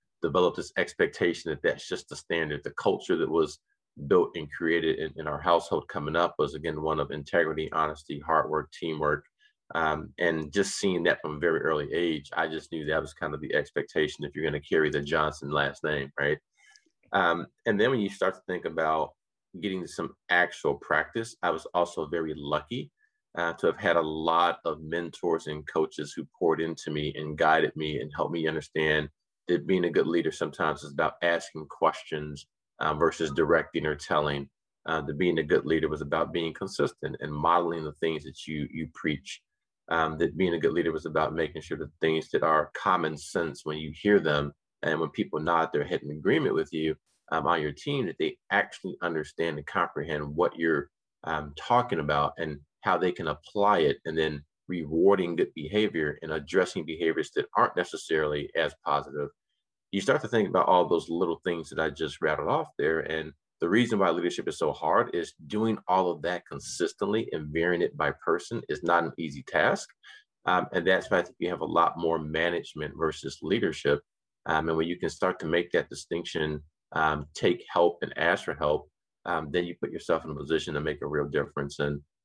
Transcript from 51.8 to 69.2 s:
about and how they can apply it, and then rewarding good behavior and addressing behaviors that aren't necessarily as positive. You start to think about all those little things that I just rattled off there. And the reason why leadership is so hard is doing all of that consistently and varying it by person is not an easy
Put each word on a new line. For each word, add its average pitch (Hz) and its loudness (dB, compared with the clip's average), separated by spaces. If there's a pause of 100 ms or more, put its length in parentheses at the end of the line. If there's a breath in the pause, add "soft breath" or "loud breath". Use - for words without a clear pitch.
about 73 2
and 78 -6 (220)
how 92 2
they 90 2
can 82 -6
apply 101 2
it, 73 4
and 80 -4
then 76 0 (240)
rewarding 87 2
good 80 0
behavior 80 0
and 78 -6
addressing 82 0
behaviors 80 0
that - 0 (100)
aren't - 4
necessarily 78 0
as 78 0 (100)
positive. 71 -2 (640)
You 98 0
start 143 2
to 117 -6
think 107 2
about 90 4
all 90 8
those 82 0
little 85 0
things 85 -4
that 76 -6
I 78 2
just 73 -6
rattled 76 0
off 151 0 (100)
there. 80 2
And 78 -4 (300)
the 85 2
reason 110 4
why 95 4
leadership 87 0
is 76 -6
so 76 0
hard 87 2
is 85 -4 (140)
doing 107 0 (100)
all 95 4
of 78 -4
that 87 -2
consistently 101 -2
and 76 -6
varying 87 2
it 85 -2
by 76 0 (140)
person 87 0
is 76 -6
not 85 4
an 76 -6
easy 71 -6